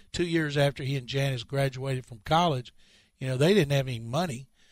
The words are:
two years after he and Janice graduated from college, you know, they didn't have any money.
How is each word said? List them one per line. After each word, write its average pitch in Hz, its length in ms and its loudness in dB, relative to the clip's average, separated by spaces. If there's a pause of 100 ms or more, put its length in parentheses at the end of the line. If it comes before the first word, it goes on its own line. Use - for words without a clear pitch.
(120)
two 170 140 -2
years 160 320 0
after 143 260 2
he 135 120 -2
and 127 100 -6
Janice 135 380 -2
graduated 135 640 -4
from 113 180 -20
college, 156 480 2 (460)
you 131 80 -4
know, 131 100 -2
they 156 160 6
didn't 156 180 4
have 135 160 2
any 123 120 -6
money. 135 480 -4 (240)